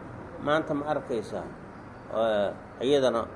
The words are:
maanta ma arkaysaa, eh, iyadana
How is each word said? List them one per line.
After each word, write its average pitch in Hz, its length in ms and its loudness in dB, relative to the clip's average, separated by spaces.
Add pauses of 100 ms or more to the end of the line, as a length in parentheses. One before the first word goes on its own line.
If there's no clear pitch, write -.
(420)
maanta 156 320 2
ma 147 160 0
arkaysaa, 107 560 -2 (640)
eh, 107 400 4 (300)
iyadana 123 420 4 (140)